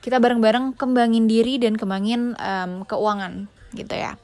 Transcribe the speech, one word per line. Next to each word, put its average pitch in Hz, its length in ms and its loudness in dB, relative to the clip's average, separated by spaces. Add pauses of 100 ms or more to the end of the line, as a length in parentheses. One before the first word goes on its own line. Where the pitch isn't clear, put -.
kita 254 160 0
bareng-bareng 240 560 2
kembangin 233 560 2
diri 233 320 2
dan 220 160 2
kembangin, 220 560 -2
em, 185 560 -6
keuangan 202 560 -4 (320)
gitu 208 160 -10
ya. - 300 -6